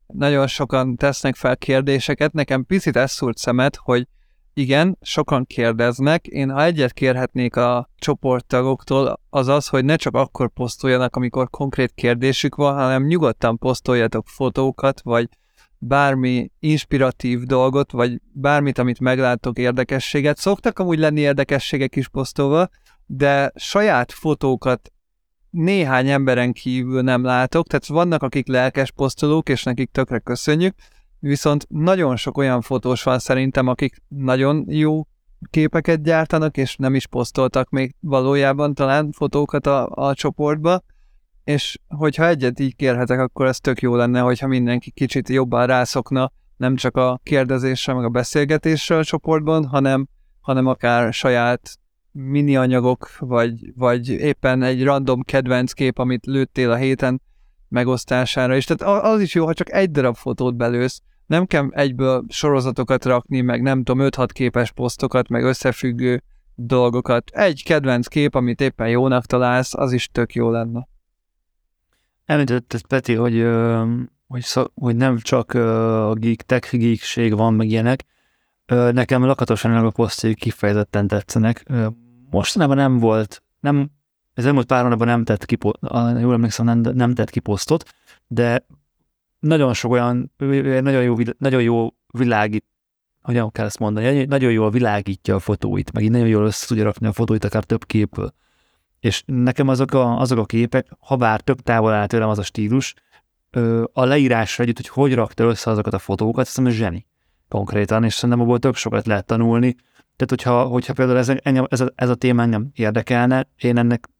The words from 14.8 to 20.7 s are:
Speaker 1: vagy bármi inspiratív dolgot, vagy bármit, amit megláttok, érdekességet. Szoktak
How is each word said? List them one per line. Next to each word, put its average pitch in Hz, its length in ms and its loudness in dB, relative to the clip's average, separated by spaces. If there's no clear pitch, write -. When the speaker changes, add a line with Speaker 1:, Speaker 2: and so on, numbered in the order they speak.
Speaker 1:
vagy 120 280 -2
bármi 131 840 0
inspiratív 131 840 0
dolgot, 131 480 0
vagy 123 300 -2
bármit, 143 460 0
amit 123 220 0
megláttok, 127 580 0
érdekességet. 131 800 -2
Szoktak 202 420 -2